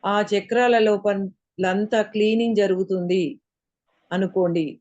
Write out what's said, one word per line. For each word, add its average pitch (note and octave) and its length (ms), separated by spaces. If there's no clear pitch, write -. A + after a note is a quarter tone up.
ఆ G3+ 180
చక్రాల A3+ 580
లోపలంతా G3+ 1200
క్లీనింగ్ A3 540
జరుగుతుంది F#3 680
అనుకోండి. F3+ 540